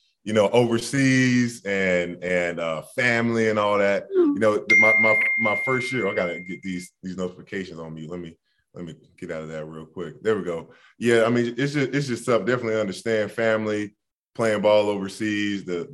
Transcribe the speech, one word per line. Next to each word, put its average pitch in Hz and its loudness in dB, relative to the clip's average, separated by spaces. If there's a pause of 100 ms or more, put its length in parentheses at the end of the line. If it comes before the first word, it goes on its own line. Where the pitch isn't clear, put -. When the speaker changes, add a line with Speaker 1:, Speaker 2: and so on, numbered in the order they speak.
(260)
Speaker 1:
you 104 -6
know, 104 6
overseas 123 2
and, 90 0
and, 87 -2
uh, 80 -4
family 117 0
and 107 2
all 104 2
that. 101 2
Speaker 2:
Mm-hmm. 339 4
Speaker 1:
You 101 -4
know, 107 4
th-, - 2
my, 107 6
my, - 4 (240)
my 107 -2
first 127 -2
year, 113 -2
I 101 -2
gotta 87 -4
get 90 -12
these, 90 -8 (100)
these 90 -10
notifications 90 -8
on 80 -12
me. 80 -12
Let 90 -10
me, 82 -14 (380)
let 87 -14
me 80 -12 (240)
get 87 -12
out 80 -8
of 78 -12
that 78 -10
real 80 -14
quick. 80 -12
There 107 2
we 95 -4
go. 82 -6 (280)
Yeah, 117 4
I 113 2
mean, 120 0
it's 143 -2
just, 131 -2
it's 139 -2
just 117 -6
tough. 117 2
Definitely 113 0
understand 107 -2
family, 110 0 (400)
playing 110 0
ball 104 6
overseas, 101 -2
the, 87 -6